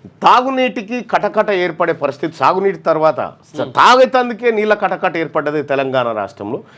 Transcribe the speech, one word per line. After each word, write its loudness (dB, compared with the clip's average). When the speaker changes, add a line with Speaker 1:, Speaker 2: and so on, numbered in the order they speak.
Speaker 1:
తాగునీటికి 0
కటకట -2
ఏర్పడే -2
పరిస్థితి. -6
సాగునీటి 0
తర్వాత 0
స-, -8
Speaker 2:
Hmm. -6
Speaker 1:
తాగేతందుకే 4
నీళ్ళ 0
కటకట -2
ఏర్పడ్డది -4
తెలంగాణ -2
రాష్ట్రంలో. -8